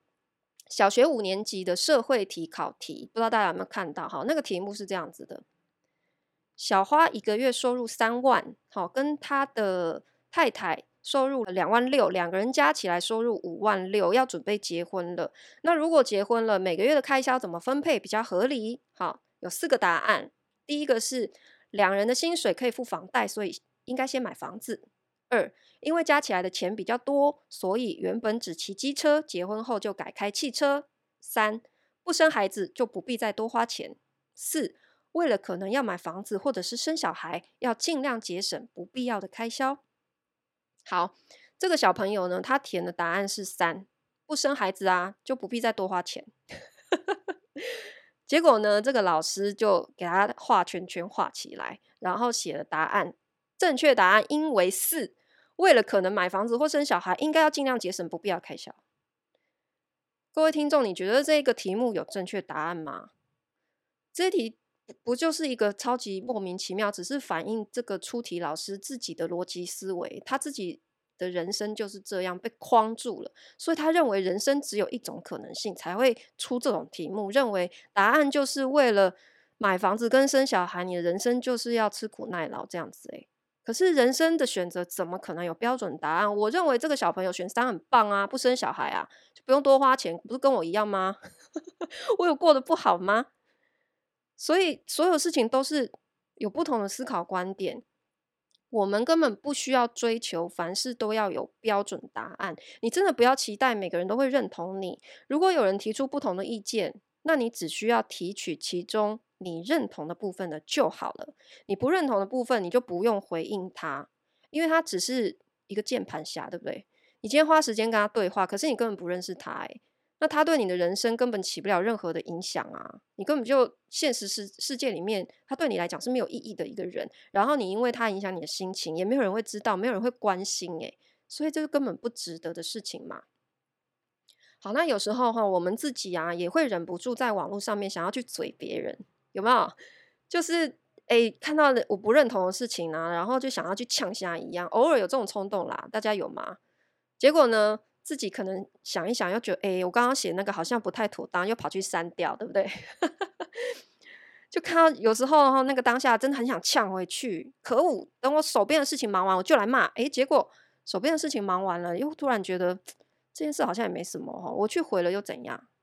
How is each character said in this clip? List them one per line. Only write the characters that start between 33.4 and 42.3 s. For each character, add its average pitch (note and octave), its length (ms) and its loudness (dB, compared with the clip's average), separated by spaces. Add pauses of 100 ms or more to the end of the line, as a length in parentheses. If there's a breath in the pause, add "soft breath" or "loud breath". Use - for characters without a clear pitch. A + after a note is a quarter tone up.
花 A#3 160 0
钱。 - 300 -8 (400)
四， - 400 -4 (380 soft breath)
为 E4 160 2
了 G3+ 100 2
可 - 160 -8
能 F#3+ 160 -6
要 B3+ 140 0
买 F#3 120 -4
房 F3 280 -10
子 G#3+ 120 -4
或 C#4 140 -2
者 G3+ 100 -2
是 A#3 160 -6
生 D#4 200 -2
小 G#3 160 -2
孩， E3+ 320 -10 (160 soft breath)
要 A#3+ 120 0
尽 C#4+ 300 -2
量 B3 180 -2
节 F3+ 220 -8
省 - 320 -6
不 F3+ 100 -12
必 B3+ 200 -8
要 A3 160 -2
的 F#3+ 80 -10
开 A#3 200 -8
销。 C4+ 300 -2 (1080)
好， F3+ 300 -2 (420 soft breath)
这 F#4 120 -2
个 E4 80 2
小 F#3 160 4
朋 G3+ 180 -4
友 F#3+ 160 -2
呢， F3+ 140 -4